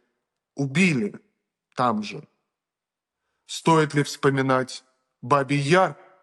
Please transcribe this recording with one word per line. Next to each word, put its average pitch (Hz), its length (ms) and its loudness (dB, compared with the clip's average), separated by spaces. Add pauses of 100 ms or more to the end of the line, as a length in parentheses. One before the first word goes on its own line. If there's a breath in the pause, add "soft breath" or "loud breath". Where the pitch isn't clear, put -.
(560)
убили 139 600 0 (600)
там 113 280 0
же. - 240 -14 (1200)
Стоит 156 460 2
ли 147 100 2
вспоминать 135 800 -2 (380)
Бабий 139 380 0
Яр, 151 380 2 (260)